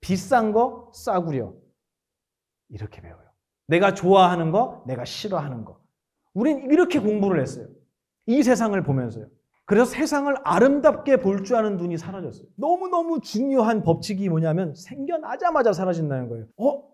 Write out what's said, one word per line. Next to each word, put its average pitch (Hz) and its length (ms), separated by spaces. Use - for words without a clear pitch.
비싼 214 500
거, 233 420
싸구려, 160 600
이렇게 104 320
배워요. 85 220
내가 185 260
좋아하는 180 580
거, 226 360
내가 123 180
싫어하는 147 600
거. - 160
우린 262 380
이렇게 349 280
공부를 202 420
했어요. 120 260
이 254 160
세상을 214 400
보면서요. 120 440
그래서 220 260
세상을 285 520
아름답게 277 760
볼 196 260
줄 240 120
아는 214 220
눈이 175 200
사라졌어요. 170 580
너무너무 339 680
중요한 233 640
법칙이 196 460
뭐냐면 160 460
생겨나자마자 277 1000
사라진다는 156 560
거예요. 113 180
어? 277 260